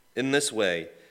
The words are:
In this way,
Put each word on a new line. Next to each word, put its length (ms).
In 160
this 200
way, 380